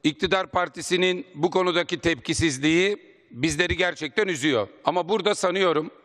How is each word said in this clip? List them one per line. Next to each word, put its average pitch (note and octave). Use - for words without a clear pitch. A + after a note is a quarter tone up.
iktidar F3+
partisinin F3+
bu D3+
konudaki F3
tepkisizliği D#3+
bizleri D#3+
gerçekten F3
üzüyor. C3
Ama E3
burada G3+
sanıyorum F3